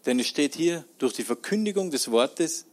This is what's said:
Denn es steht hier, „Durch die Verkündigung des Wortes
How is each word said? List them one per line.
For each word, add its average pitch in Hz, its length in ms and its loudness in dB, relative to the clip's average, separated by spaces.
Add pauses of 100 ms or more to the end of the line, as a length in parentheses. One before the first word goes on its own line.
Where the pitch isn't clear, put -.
Denn 123 120 2
es 120 80 0
steht 143 280 0
hier, 170 300 0 (140)
„Durch 127 140 2
die 117 120 -6
Verkündigung 190 640 -2
des 131 200 -2
Wortes 135 640 2